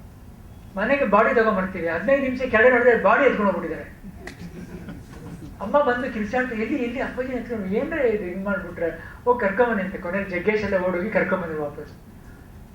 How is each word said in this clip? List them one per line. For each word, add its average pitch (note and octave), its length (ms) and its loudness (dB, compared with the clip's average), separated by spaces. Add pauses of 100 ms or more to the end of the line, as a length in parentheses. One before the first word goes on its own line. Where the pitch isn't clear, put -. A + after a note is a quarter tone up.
(800)
ಮನೆಗೆ C4 280 2
ಬಾಡಿ G#3+ 300 4
ತಗೊಂಡ್ಬರ್ತೀವಿ, F#3+ 520 2
ಹದಿನೈದು G#3+ 360 2
ನಿಮಿಷ B3+ 180 -2
ಕೆಳಗೆ A#3 280 6
ನೋಡಿದ್ರೆ A#3+ 340 6
ಬಾಡಿ B3 220 6
ಎತ್ಕೊಂಡು G3 260 4
ಹೋಗ್ಬಿಟ್ಟಿದ್ದಾರೆ. D#3 440 -6 (1700)
ಅಮ್ಮ C4+ 200 2
ಬಂದು B3 320 0
ಕಿರ್ಚಾಡ್ತಾರೆ, A3+ 480 -2
"ಎಲ್ಲಿ, B3+ 220 -2
ಎಲ್ಲಿ A#3+ 180 -4
ಅಪ್ಪಾಜಿ B3+ 320 -6
ಎತ್ಕೊಂಡು, A3 320 -6
ಏನ್ರ C#4 320 -2
ಇದು A3 260 2
ಹಿಂಗ್ F#3 220 -6
ಮಾಡ್ಬಿಟ್ರೆ?" F3 560 -4 (240)
"ಹೋಗಿ B3 140 4
ಕರ್ಕೊಂಬನ್ನಿ" G#3 440 2
ಅಂತ. F#3+ 120 -6
ಕೊನೆಯಲ್ಲಿ F3+ 440 -4
ಜಗ್ಗೇಶ್ G#3 240 2
ಎಲ್ಲ G3 120 0
ಓಡೋಗಿ F3+ 340 0
ಕರ್ಕೊಂಬಂದ್ರು E3+ 520 0
ವಾಪಸ್. D3 300 -8 (840)